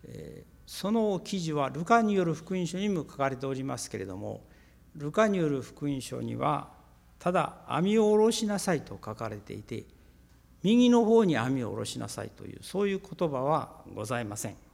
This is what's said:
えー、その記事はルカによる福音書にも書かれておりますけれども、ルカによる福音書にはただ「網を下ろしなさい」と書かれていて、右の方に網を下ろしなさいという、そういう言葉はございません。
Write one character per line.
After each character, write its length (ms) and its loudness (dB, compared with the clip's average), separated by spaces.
え 420 -14
ー、 40 -20
そ 260 -4
の 280 2
記 200 -6
事 140 -4
は 160 0
ル 160 -6
カ 160 6
に 120 2
よ 120 2
る 80 0
福 200 -8
音 140 0
書 100 -6
に 120 -2
も 120 0
書 160 -12
か 120 2
れ 60 -4
て 100 -8
お 80 -4
り 100 -6
ま 140 -6
す 120 -10
け 80 -6
れ 80 -6
ど 120 -10
も、 280 -10
ル 160 -8
カ 160 4
に 100 2
よ 120 2
る 120 0
福 240 -10
音 160 -2
書 200 -8
に 140 -6
は 360 -2
た 120 0
だ 360 -2
「網 320 2
を 100 6
下 80 6
ろ 140 6
し 160 -2
な 120 -2
さ 140 0
い」 100 0
と 200 -12
書 100 -8
か 160 -6
れ 80 -8
て 160 -12
い 80 -8
て、 240 -10
右 260 6
の 160 6
方 200 6
に 120 4
網 260 0
を 80 -4
下 60 -4
ろ 80 -4
し 140 -8
な 100 -6
さ 140 -8
い 60 -8
と 160 -16
い 100 -12
う、 80 -18
そ 180 -4
う 80 2
い 60 0
う 40 -4
言 300 -4
葉 140 -2
は 400 0
ご 100 -6
ざ 160 -2
い 60 -4
ま 100 -6
せ 140 -8
ん。 60 -10